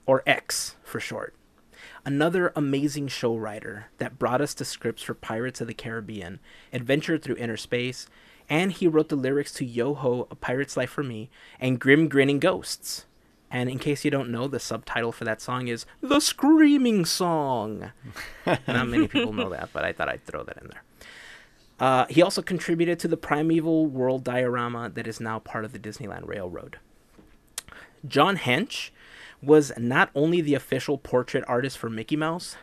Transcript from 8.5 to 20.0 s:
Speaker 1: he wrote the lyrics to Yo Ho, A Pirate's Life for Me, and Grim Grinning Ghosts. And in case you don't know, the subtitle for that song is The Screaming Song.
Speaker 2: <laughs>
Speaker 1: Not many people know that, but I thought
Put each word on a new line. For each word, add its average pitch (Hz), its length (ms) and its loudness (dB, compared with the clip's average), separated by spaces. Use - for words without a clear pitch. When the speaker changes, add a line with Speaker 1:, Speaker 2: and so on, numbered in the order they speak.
Speaker 1:
he 185 140 2
wrote 156 200 4
the 151 80 -2
lyrics 139 380 0
to 139 120 -6
Yo 120 280 -2
Ho, 127 360 -2
A - 60 -16
Pirate's 135 400 -4
Life 127 140 -2
for - 140 -4
Me, 117 260 -8
and 131 180 2
Grim 143 300 8
Grinning 139 300 4
Ghosts. - 680 -4
And 123 200 -2
in 131 100 -4
case 143 240 -2
you 147 80 2
don't 131 200 -2
know, 120 160 -4
the 131 120 -6
subtitle 117 540 -4
for - 100 -12
that 110 160 -2
song 127 280 -6
is 117 180 -6
The 285 180 2
Screaming 285 840 6
Song. 127 840 0
Speaker 2:
<laughs> - 220 -16
Speaker 1:
Not 127 420 0
many 131 200 4
people 240 240 0
know 196 180 -4
that, - 220 -8
but 73 140 -2
I 87 80 -2
thought 76 160 -2